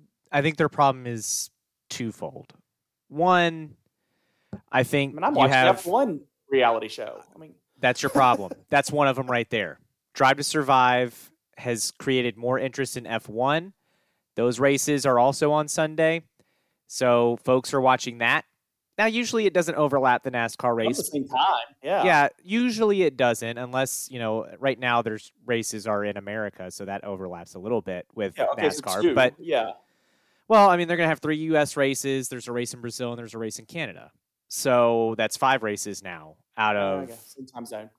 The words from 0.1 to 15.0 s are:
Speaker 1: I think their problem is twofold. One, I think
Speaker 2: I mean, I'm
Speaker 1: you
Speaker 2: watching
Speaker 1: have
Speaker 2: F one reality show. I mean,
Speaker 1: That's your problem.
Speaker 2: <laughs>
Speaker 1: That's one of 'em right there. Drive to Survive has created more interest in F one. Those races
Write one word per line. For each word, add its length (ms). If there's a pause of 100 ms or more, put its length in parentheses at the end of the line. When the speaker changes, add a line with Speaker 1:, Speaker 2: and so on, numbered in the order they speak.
Speaker 1:
I 120
think 140
their 120
problem 380
is 420 (400)
twofold. 640 (560)
One, 640 (960)
I 120
think 300
Speaker 2:
I 20
mean, 80
I'm 100
Speaker 1:
you 60
Speaker 2:
watching 140
Speaker 1:
have 240
Speaker 2:
F 80
one 360 (280)
reality 400
show. 340 (100)
I 60
mean, 160 (240)
Speaker 1:
That's 240
your 60
problem. 420 (100)
Speaker 2:
<laughs> 80
Speaker 1:
That's 220
one 160
of 100
'em 100
right 220
there. 300 (340)
Drive 240
to 60
Survive 880 (260)
has 420
created 380
more 220
interest 380
in 100
F 220
one. 440 (600)
Those 240
races 460